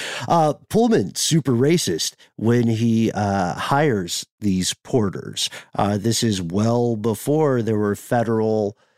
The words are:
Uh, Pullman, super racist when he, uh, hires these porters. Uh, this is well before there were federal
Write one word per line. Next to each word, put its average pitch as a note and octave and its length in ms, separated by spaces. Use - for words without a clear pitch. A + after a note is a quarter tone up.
Uh, D#3 280
Pullman, G3+ 480
super C#3+ 380
racist B2 640
when A#2 320
he, A2+ 460
uh, G2 400
hires B2+ 720
these F#2 320
porters. - 760
Uh, G#2 240
this G#2+ 240
is G#2+ 200
well A2+ 560
before B2+ 640
there G#2+ 160
were G#2 180
federal A2 840